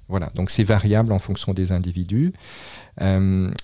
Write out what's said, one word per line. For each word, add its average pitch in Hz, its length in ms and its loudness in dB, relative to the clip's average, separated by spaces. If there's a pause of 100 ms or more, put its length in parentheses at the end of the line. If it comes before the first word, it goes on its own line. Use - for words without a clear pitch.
Voilà. 92 260 -4
Donc 92 160 -2
c'est 113 140 2
variable 104 480 4
en 95 60 2
fonction - 340 -4
des 92 200 -2
individus. 90 600 0 (680)
Euh, 95 500 2 (140)